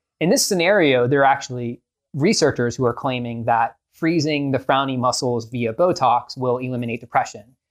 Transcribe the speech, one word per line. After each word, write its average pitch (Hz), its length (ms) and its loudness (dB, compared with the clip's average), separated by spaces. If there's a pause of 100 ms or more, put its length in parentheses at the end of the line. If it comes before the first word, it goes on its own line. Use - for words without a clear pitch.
(200)
in 156 80 2
this 262 160 2
scenario, 165 600 4
there 139 140 2
are 139 40 6
actually 123 560 0 (320)
researchers 139 640 0
who 131 80 -2
are 113 80 2
claiming 120 520 -6
that 117 320 0 (180)
freezing 151 560 0
the 131 80 0
frowny 135 400 0
muscles 120 500 -2
via 117 240 -4
Botox 127 640 0
will 127 220 -2
eliminate 123 420 -6
depression. - 560 -6 (140)